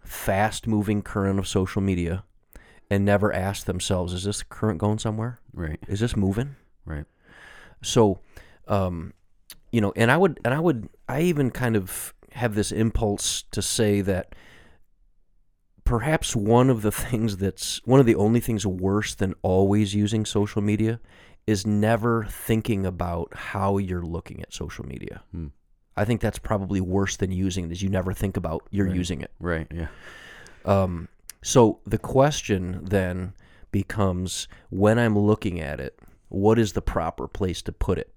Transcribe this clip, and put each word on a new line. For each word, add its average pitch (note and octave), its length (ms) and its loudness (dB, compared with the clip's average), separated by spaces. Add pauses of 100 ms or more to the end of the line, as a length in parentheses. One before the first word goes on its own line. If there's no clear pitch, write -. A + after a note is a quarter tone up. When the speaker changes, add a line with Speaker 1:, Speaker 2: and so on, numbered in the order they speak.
Speaker 1:
fast-moving G#2 960 0
current G2 380 0
of F#2 80 -2
social F#2+ 340 0
media F2+ 420 0 (680)
and G2 120 2
never G2+ 300 4
ask F#2+ 320 -4
themselves, F2+ 480 -2
"Is F2+ 120 -4
this G#2 180 -4
current G#2+ 340 -2
going G#2+ 220 0
somewhere? A2+ 400 -4 (140)
Speaker 2:
Right. E2+ 340 -6
Speaker 1:
Is G2 120 -4
this A#2+ 160 0
moving?" G#2+ 400 0 (300)
Speaker 2:
Right. D2+ 200 -8 (760)
Speaker 1:
So, G#2+ 380 4 (480)
um, F#2 460 -2 (580)
you A#2 100 2
know, G2+ 140 2
and A2+ 160 4
I D3 60 4
would, F3+ 280 2
and A#2+ 80 2
I D3 60 0
would, D3+ 280 0 (220)
I C3 120 -2
even D3 280 2
kind A#2+ 260 0
of - 380 -4 (200)
have A2+ 200 -2
this G#2 180 0
impulse G#2+ 800 0
to G#2 120 -4
say G#2 380 2
that F#2 340 -2 (1500)
perhaps B2 520 0
one A#2 340 6
of A2+ 140 2
the G#2+ 80 2
things G#2+ 460 -2
that's, - 480 -4
one B2+ 140 8
of C3+ 60 8
the A2+ 100 6
only A2 240 4
things A2 260 -2
worse F#2+ 500 0
than F#2+ 260 -2
always G2 520 4
using G#2 320 0
social G#2 360 -2
media A2 380 0 (480)
is G#2 180 0
never A2 640 2
thinking A2 560 -2
about F2 500 -6
how G2 420 -2
you're F#2 240 -4
looking E2+ 400 -10
at - 120 -16
social - 320 -12
media. - 360 -12 (100)
Speaker 2:
Hmm. E2 160 -10 (500)
Speaker 1:
I G#2 60 0
think A2 180 0
that's G#2+ 180 -2
probably G2 420 -2
worse F#2+ 360 0
than F#2+ 140 -2
using F#2 340 -2
it, E2 60 -8
is F2+ 100 -8
you G2 80 -2
never F#2 240 0
think G2 220 -4
about E2 360 -4
you're G2 160 2
Speaker 2:
Right. F#2 80 0
Speaker 1:
using F2 260 -2
it. - 180 -12
Speaker 2:
Right, E2 340 -2
yeah. E2 140 -6 (800)
Speaker 1:
Um, F#2 420 0 (340)
so - 440 6
the G#2+ 140 -2
question G2 840 0
then F#2 500 -2 (380)
becomes, F#2+ 760 -2 (220)
when G#2+ 300 4
I'm A2 180 4
looking G#2 440 2
at D2 180 -8
it, - 180 -10 (320)
what G#2+ 300 4
is G#2+ 140 2
the F#2+ 80 -2
proper E2 460 -4
place F2+ 340 -4
to - 100 -10
put - 280 -2
it? - 180 -10